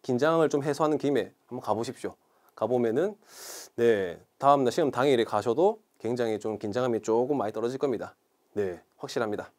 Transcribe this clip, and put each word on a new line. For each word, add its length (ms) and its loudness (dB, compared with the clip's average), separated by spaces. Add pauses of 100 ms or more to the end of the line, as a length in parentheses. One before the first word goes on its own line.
긴장을 460 2
좀 140 0
해소하는 360 0
김에 340 0 (140)
한번 160 -10
가보십시오. 520 -4 (400)
가보면은, 640 0 (580)
네, 440 2 (200)
다음날 340 4
시험 180 0
당일에 340 2
가셔도 560 0 (180)
굉장히 400 -2
좀 200 -6
긴장감이 440 -2
조금 340 0
많이 160 -2
떨어질 260 -4
겁니다. 360 -4 (400)
네, 280 -4 (140)
확실합니다. 640 -6